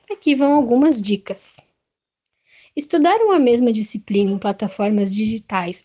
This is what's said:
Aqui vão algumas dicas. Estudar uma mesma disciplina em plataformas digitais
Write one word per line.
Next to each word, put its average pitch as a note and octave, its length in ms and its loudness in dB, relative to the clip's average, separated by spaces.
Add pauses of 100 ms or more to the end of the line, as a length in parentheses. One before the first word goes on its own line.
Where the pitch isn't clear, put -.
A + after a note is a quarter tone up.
(120)
Aqui D4 240 -2
vão C#4 180 2
algumas C4 480 2
dicas. G3+ 560 -6 (1160)
Estudar E4 400 2
uma G#4+ 240 2
mesma A#3+ 340 2
disciplina G#3 560 -2
em G3 80 -2
plataformas G3+ 760 -2
digitais G3+ 720 -4